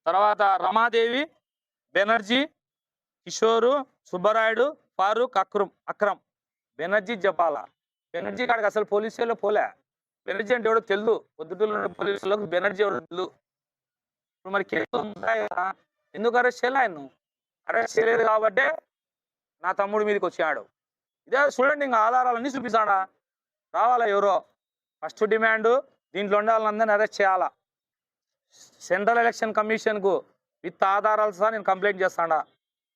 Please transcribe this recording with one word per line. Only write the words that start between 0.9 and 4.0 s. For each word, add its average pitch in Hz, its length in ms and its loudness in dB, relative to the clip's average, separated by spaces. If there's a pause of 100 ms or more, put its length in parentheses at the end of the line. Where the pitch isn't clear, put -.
బెనర్జీ, 220 460 2 (800)
కిషోరు, 226 500 2 (360)